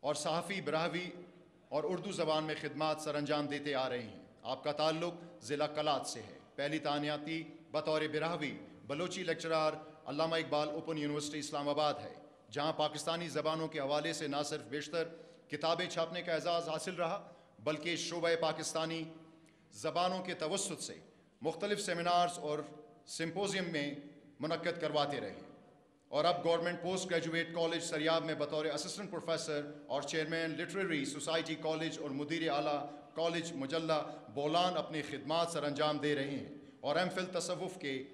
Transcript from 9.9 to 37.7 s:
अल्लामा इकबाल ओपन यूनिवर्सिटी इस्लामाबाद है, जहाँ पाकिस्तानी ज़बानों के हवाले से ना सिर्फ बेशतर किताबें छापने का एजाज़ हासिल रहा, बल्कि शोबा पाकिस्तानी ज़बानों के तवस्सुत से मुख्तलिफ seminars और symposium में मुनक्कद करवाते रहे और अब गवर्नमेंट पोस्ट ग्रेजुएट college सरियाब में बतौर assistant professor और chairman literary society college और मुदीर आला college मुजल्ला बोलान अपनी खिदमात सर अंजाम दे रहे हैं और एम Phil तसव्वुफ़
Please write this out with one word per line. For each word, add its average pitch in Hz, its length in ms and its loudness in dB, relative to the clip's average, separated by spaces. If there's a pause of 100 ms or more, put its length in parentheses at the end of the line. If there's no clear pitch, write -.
अल्लामा 160 320 2
इकबाल 147 380 2
ओपन 160 220 -2
यूनिवर्सिटी 147 420 -2
इस्लामाबाद 143 580 2
है, - 160 -10 (340)
जहाँ 147 260 0
पाकिस्तानी 160 560 0
ज़बानों 156 360 2
के 156 140 -4
हवाले 151 340 2
से 156 140 -4
ना 143 160 0
सिर्फ 127 260 -6
बेशतर 160 420 -2 (380)
किताबें 170 380 2
छापने 175 340 -2
का 175 120 0
एजाज़ 170 340 2
हासिल 160 260 -2
रहा, 175 240 0 (420)
बल्कि 156 380 0
शोबा 170 300 0 (120)
पाकिस्तानी 160 580 0 (720)
ज़बानों 175 480 2
के 185 140 -4
तवस्सुत 165 460 -2
से 95 140 -8 (460)
मुख्तलिफ 202 380 0
seminars 175 640 4
और 147 220 -2 (440)
symposium 175 640 0
में 143 300 -2 (400)
मुनक्कद 165 400 0
करवाते 143 380 2
रहे 101 260 -8 (680)
और 151 140 4
अब 175 180 4
गवर्नमेंट 170 380 2
पोस्ट 185 260 0
ग्रेजुएट 165 480 2
college 170 280 2
सरियाब 160 420 2
में 156 140 -2
बतौर 151 320 0
assistant 160 400 -4
professor 151 760 -2
और 139 160 0
chairman 160 520 0
literary 170 500 0
society 160 540 0
college 160 380 0
और 147 180 -4
मुदीर 160 340 0
आला 147 260 2 (380)
college 165 420 0
मुजल्ला 160 420 2 (360)
बोलान 156 460 4
अपनी 156 240 -4
खिदमात 151 460 0
सर 156 140 0
अंजाम 147 360 2
दे 147 140 4
रहे 139 200 -2
हैं - 480 -10
और 147 160 4
एम 185 120 4
Phil 185 240 -2
तसव्वुफ़ 175 440 -2